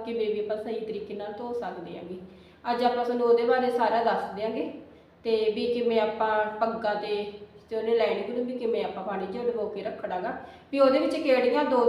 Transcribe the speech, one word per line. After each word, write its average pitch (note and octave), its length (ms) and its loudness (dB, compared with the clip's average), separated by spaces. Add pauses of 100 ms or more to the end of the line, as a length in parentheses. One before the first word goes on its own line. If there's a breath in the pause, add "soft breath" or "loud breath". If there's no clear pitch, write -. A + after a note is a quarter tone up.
ਕਿਵੇਂ A3 260 -2
ਵੀ G#3 120 0
ਆਪਾਂ G#3 180 -2
ਸਹੀ A3+ 240 -6
ਤਰੀਕੇ G#3+ 320 -8
ਨਾਲ G#3 200 -8
ਧੋ A#3+ 200 -8
ਸਕਦੇ F3+ 440 -8
ਆਂਗੇ। F3 200 -12 (540 loud breath)
ਅੱਜ B3 120 0
ਆਪਾਂ A#3+ 220 2
ਤੁਹਾਨੂੰ A#3+ 220 2
ਉਹਦੇ A#3 160 6
ਬਾਰੇ B3 280 4
ਸਾਰਾ A3+ 320 2
ਦੱਸ G#3 200 2 (120)
ਦਿਆਂਗੇ, A3+ 280 -4 (600 loud breath)
ਤੇ A3+ 120 0 (200)
ਵੀ A#3+ 180 -2
ਕਿਵੇਂ A3+ 280 2
ਆਪਾਂ G#3+ 280 0 (300)
ਪੱਗਾਂ A3 360 0
ਤੇ, G#3 280 -4 (460)
ਤੇ A3+ 60 -6
ਉਹਨੇ A3+ 220 2
ਲਾਈਨਿੰਗ G3+ 320 0
ਨੂੰ B3 160 -2
ਵੀ B3 120 -6
ਕਿਵੇਂ A3+ 280 0
ਆਪਾਂ F#3+ 180 -6
ਪਾਣੀ F#3+ 240 -4
'ਚ A#3+ 180 -6
ਡੁਬੋ A3+ 220 -2
ਕੇ F#3+ 160 -8
ਰੱਖਣਾ F#3+ 360 -6
ਗਾ, A3+ 140 -4 (380 loud breath)
ਵੀ C#4 80 2
ਉਹਦੇ C#4 200 6
ਵਿੱਚ - 160 0
ਕਿਹੜੀਆਂ C4+ 500 4
ਦੋ B3 240 4